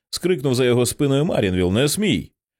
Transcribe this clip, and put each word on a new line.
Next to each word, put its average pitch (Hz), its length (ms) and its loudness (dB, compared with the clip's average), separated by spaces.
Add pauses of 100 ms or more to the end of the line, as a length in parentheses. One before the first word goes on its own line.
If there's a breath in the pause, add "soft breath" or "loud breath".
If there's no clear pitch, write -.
скрикнув 143 460 -2
за 127 100 2
його 123 200 2
спиною 139 400 0
Марінвіл, 92 460 0
"не 123 160 2
смій!" 156 440 -2 (280)